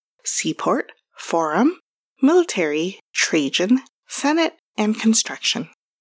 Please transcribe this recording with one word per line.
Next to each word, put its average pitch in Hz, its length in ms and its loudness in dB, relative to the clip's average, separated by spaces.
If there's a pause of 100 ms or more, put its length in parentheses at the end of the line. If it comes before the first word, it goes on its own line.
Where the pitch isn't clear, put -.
(240)
Seaport, - 680 -2 (240)
Forum, 170 640 0 (420)
Military, 190 800 2 (120)
Trajan, 175 680 0 (260)
Senate, 311 480 0 (220)
and 214 240 -2
Construction. - 720 -2 (300)